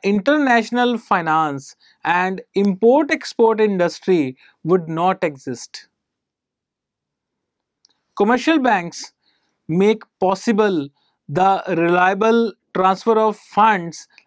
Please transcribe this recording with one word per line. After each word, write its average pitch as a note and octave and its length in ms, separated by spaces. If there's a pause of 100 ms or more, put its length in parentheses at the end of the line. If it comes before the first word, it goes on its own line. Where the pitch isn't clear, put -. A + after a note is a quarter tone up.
international A#3+ 920
finance D#3+ 800 (280)
and F3+ 380 (120)
import-export A3+ 1080
industry F3 760 (280)
would E3 240
not F3 360
exist. C#3 640 (2250)
Commercial B3+ 420
banks F3+ 540 (540)
make G3+ 360 (160)
possible G3 680 (400)
the F#3 400
reliable F#3+ 880 (220)
transfer F#3+ 420
of A3 200
funds G3 680 (200)